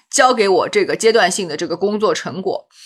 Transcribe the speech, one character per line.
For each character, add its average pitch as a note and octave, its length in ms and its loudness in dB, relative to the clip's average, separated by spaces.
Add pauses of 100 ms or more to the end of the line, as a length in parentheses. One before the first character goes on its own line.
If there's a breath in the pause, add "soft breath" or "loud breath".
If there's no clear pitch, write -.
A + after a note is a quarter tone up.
(100)
交 B3+ 240 4
给 G#3+ 120 0
我 F3 220 2
这 G3+ 160 2
个 C#3+ 120 -2
阶 A3 140 2
段 G#3 200 4
性 F3+ 180 -4
的 D3 80 -8
这 F3 100 -6
个 D#3+ 80 -4
工 G#3 240 -2
作 G3+ 140 0
成 D#3 300 -8
果。 - 260 -6 (180 loud breath)